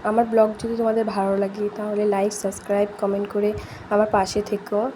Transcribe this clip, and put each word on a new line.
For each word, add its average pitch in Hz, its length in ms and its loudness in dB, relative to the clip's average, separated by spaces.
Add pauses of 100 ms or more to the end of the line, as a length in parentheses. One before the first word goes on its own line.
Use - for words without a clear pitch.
আমার 220 220 2
ব্লগ 220 340 4
যদি 233 180 -4
তোমাদের 226 280 2
ভালো 196 320 0
লাগে 202 380 -2
তাহলে 208 300 -2
লাইক, 202 280 2
সাবস্ক্রাইব, 202 560 -2 (120)
কমেন্ট 202 280 0
করে 208 240 0 (360)
আমার 208 220 4
পাশে 202 300 2
থেকো। 208 540 -2